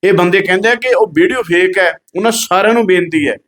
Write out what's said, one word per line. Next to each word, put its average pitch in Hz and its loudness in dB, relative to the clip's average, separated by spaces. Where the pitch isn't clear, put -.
ਇਹ 190 2
ਬੰਦੇ 180 2
ਕਹਿੰਦੇ 196 0
ਆ 240 2
ਕਿ 247 -2
ਉਹ 208 2
ਵੀਡੀਓ 190 2
ਫੇਕ 180 0
ਹੈ, 180 2
ਉਹਨਾਂ 214 0
ਸਾਰਿਆਂ 202 0
ਨੂੰ 233 0
ਬੇਨਤੀ 170 0
ਹੈ 113 -2